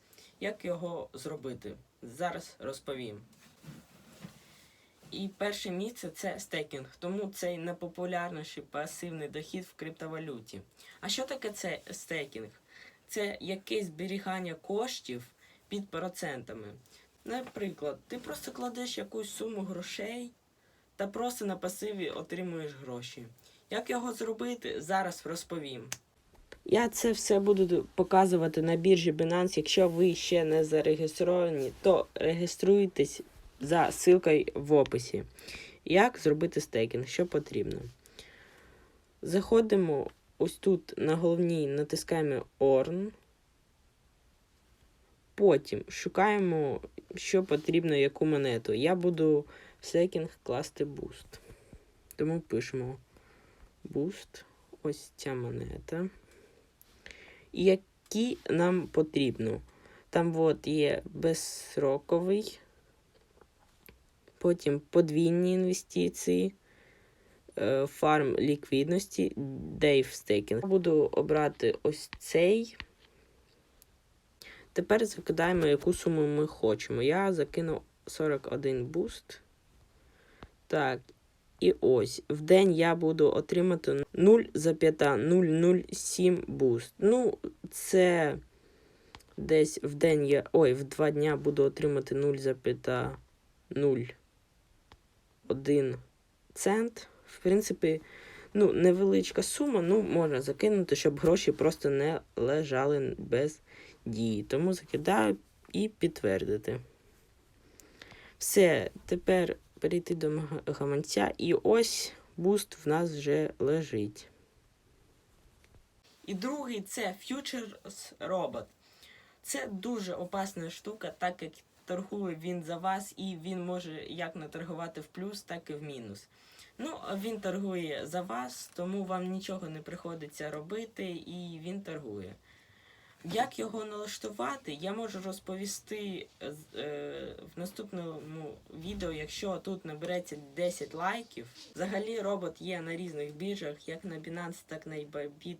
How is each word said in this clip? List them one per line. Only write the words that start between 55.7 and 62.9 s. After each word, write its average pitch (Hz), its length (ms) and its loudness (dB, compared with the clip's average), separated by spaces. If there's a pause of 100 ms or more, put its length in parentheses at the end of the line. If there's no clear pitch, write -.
І - 120 0
які 214 720 0 (120)
нам 175 380 2
потрібно. 131 720 0 (500)
Там 170 260 2
от 160 300 2
є 147 380 2
безсроковий, 165 1600 -2 (1800)